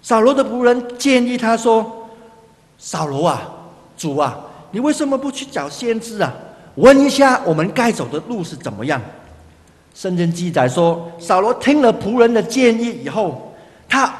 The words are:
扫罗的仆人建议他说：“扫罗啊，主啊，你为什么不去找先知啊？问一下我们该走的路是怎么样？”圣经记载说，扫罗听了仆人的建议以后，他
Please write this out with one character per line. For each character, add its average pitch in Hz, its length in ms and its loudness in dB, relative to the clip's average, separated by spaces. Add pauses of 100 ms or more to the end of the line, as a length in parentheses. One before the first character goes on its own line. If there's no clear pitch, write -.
扫 220 200 2
罗 262 140 4
的 269 100 2
仆 233 180 -4
人 240 360 0
建 254 260 2
议 240 120 -2
他 226 200 0
说 226 520 0 (680)
：“扫 156 300 -6
罗 143 220 0
啊， 135 120 0 (560)
主 143 200 -6
啊， 143 200 0 (360)
你 202 80 -6
为 294 120 0
什 294 140 -2
么 269 100 -2
不 277 140 -6
去 262 140 -12
找 - 240 -8
先 226 320 -4
知 208 200 -12
啊？ 131 140 -2 (400)
问 262 300 8
一 285 40 2
下 269 360 4
我 165 100 2
们 160 160 0
该 233 220 0
走 127 160 -4
的 143 180 -6
路 226 160 -6
是 165 140 -10
怎 120 160 -10
么 104 120 -10
样？” 143 160 -2 (920)
圣 185 220 -4
经 170 160 0
记 170 180 -4
载 143 160 2
说， 170 540 0
扫 190 220 2
罗 226 120 0
听 285 280 2
了 233 100 6
仆 220 260 -4
人 233 140 6
的 220 100 2
建 233 400 2
议 202 220 -6
以 143 60 -8
后， 165 440 -6 (320)
他 262 340 0